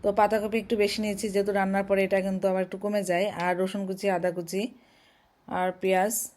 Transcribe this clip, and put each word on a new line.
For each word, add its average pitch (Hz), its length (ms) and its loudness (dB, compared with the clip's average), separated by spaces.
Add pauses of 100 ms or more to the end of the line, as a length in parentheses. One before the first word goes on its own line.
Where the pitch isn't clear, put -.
তো 202 100 0
পাতাকপি 214 460 2
একটু 214 180 -2
বেশি 208 260 2
নিয়েছি, 208 260 -2
যেহেতু 202 240 0
রান্নার 196 320 0
পরে 196 200 2
এটা 190 160 2
কিন্তু 190 280 0
আবার 185 140 2
একটু 185 160 -6
কমে 208 260 -2
যায়। 180 260 0
আর 175 280 -2
রসুন 190 280 -2
কুচি, 190 240 -2
আদা 180 200 0
কুচি 180 380 -4 (800)
আর 185 340 -2
পেঁয়াজ। 190 560 2